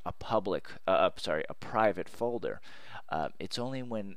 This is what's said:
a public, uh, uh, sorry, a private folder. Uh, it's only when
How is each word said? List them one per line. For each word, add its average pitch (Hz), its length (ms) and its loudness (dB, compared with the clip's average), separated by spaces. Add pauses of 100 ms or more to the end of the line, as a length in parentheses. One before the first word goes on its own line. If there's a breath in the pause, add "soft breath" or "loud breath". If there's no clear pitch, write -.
a 87 80 -2
public, 98 560 0 (180)
uh, 95 40 6
uh, 90 260 8
sorry, 78 320 0
a - 40 -6
private 104 560 2
folder. 113 520 -2 (480 loud breath)
Uh, 78 200 0 (100)
it's 95 200 -4
only 131 240 -4
when 107 340 -4